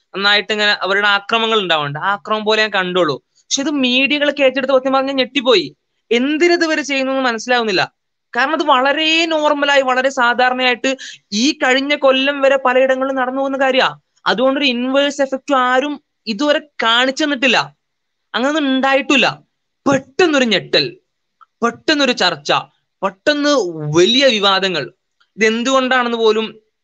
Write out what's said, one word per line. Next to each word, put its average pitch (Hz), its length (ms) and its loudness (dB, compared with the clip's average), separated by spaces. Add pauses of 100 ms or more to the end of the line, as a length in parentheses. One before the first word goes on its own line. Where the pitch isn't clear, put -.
(160)
നന്നായിട്ട് 202 360 0
ഇങ്ങനെ 208 200 2
അവരുടെ 196 360 0
ആക്രമങ്ങൾ 220 520 0
ഉണ്ടാവുന്നുണ്ട്. 151 380 -2
ആ 180 140 -2
ആക്രമം 214 320 -4
പോലെ 214 180 2
ഞാൻ 214 80 -2
കണ്ടോളൂ. 180 460 0
പക്ഷെ - 460 -8
ഇത് 285 80 -4
മീഡിയകളൊക്കെ 285 720 0
ഏറ്റെടുത്ത് 262 320 0
സത്യം 262 180 0
പറഞ്ഞാൽ 269 220 0
ഞെട്ടിപ്പോയി. 247 600 0 (340)
എന്തിനിത് 311 540 2
ഇവര് 311 180 -2
ചെയ്യുന്നു 269 300 -4
എന്ന് 262 120 -2
മനസ്സിലാവുന്നില്ല. 226 680 -2 (440)
കാരണം 269 160 0
അത് 320 100 0
വളരെ 302 640 0
നോർമലായി 294 560 0
വളരെ 254 260 0
സാധാരണയായിട്ട് 254 880 0 (360)
ഈ 240 200 0
കഴിഞ്ഞ 277 440 0
കൊല്ലം 277 440 0
വരെ 269 240 4
പലയിടങ്ങളിലും 262 520 2
നടന്നു 262 220 -2
പോകുന്ന 269 180 -4
കാര്യാ. 254 400 0 (300)
അതുകൊണ്ടൊരു 262 380 0
ഇൻവേഴ്സ് 269 580 0
എഫക്റ്റ് 269 320 -4
ആരും 262 460 0 (260)
ഇതുവരെ 285 320 0
കാണിച്ചു 262 640 -2
തന്നിട്ടില്ല, 226 520 0 (580)
അങ്ങനൊന്നും 285 300 -2
ഉണ്ടായിട്ടില്ല. 269 760 0 (540)
പെട്ടെന്നൊരു 277 520 0
ഞെട്ടൽ, 151 520 -2 (680)
പെട്ടെന്നൊരു 254 480 0
ചർച്ച, 170 400 -2 (500)
പെട്ടെന്ന് 294 480 -2 (460)
വലിയ 233 300 4
വിവാദങ്ങൾ. 190 640 0 (460)
ഇതെന്തുകൊണ്ടാണെന്ന് 240 800 0
പോലും, 220 420 0 (240)